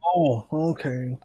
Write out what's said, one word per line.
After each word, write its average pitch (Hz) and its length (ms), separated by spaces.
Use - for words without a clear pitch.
Oh, 165 480
okay. 131 720